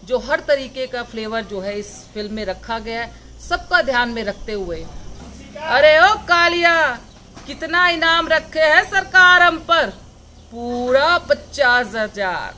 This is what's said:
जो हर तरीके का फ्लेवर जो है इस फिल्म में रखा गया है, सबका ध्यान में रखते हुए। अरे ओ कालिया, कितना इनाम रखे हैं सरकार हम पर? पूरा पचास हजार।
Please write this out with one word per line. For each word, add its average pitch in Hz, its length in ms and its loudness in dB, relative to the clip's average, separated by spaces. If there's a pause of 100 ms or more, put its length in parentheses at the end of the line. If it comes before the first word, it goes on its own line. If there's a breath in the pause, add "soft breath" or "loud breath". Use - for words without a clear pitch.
जो 240 140 -4
हर 269 220 -4
तरीके 262 460 -4
का 247 160 -10
फ्लेवर 226 400 -8
जो 196 180 -10
है 202 180 -8
इस - 260 -14 (100)
फिल्म 214 200 -10
में 214 100 -8
रखा 220 340 -8
गया 226 240 -10
है, 226 120 -12 (340 loud breath)
सबका 349 340 0
ध्यान 247 260 -2
में 233 160 -8
रखते 208 280 -10
हुए। 175 340 -8 (760)
अरे 302 360 6
ओ 392 160 6
कालिया, 339 840 0 (480)
कितना 330 420 -2
इनाम 330 400 0
रखे 320 320 -2
हैं 320 300 4
सरकार 370 520 6
हम 330 160 2
पर? 330 280 0 (680)
पूरा 247 680 0
पचास 247 760 0
हजार। 190 640 -6